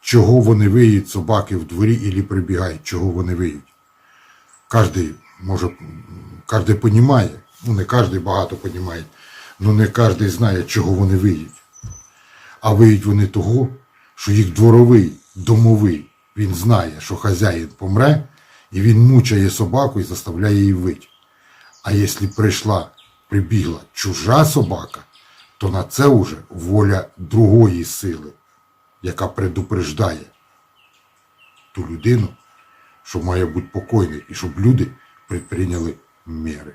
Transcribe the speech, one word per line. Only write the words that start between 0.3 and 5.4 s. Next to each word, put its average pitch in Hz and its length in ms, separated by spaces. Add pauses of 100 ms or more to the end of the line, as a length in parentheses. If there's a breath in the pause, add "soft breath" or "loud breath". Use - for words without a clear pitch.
вони 104 280
виють, 107 420
собаки 98 460
в 80 80
дворі, 95 300
ілі 101 280
прибігають, 92 640
чого 92 220
вони 90 280
виють? 82 400 (920 soft breath)
Кожний, 95 460 (260)